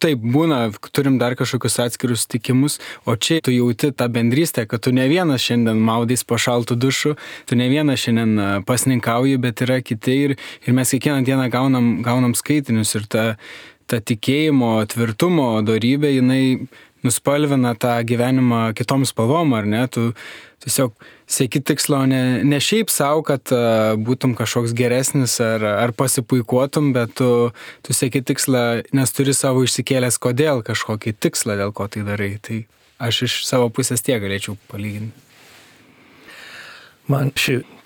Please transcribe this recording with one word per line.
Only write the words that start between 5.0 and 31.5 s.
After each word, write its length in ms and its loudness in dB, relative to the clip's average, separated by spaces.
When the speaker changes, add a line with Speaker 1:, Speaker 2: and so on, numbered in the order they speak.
Speaker 1:
vienas 320 0
šiandien 320 2
maudys 480 0
po 160 -2
šaltu 320 0
dušu, 460 0
tu 160 0
ne 80 2
vienas 320 2
šiandien, 400 0
a, 80 0
pasninkauji, 800 2
bet 240 -2
yra 160 0
kiti 400 -2
ir, 100 0
ir 160 2
mes 160 0
kiekvieną 320 0
dieną 240 0
gaunam, 480 2
gaunam 320 2
skaitinius 640 0
ir 160 -4
ta, 220 0
ta 80 0
tikėjimo, 800 2
tvirtumo 680 0
dorybė, 480 2
jinai 540 2
nuspalvina 720 0
tą 220 0
gyvenimą 640 2
kitom 300 0
spalvom, 480 0
ar 100 -2
ne? 140 0
Tu 220 -2
tiesiog 300 -2
sieki 380 -2
tikslo 420 0
ne, 140 2
ne 160 2
šiaip 300 0
sau, 340 0
kad, 240 -2
a, 480 2
būtum 400 -2
kažkoks 400 -2
geresnis 640 0
ar, 220 0
ar 320 0
pasipuikuotum, 960 0
bet 240 -2
tu, 300 4
tu 140 -4
sieki 340 -2
tikslą, 320 0
nes 220 0
turi 180 2
savo 320 2
išsikėlęs 560 0
kodėl 400 0
kažkokį 560 -6
tikslą, 400 -2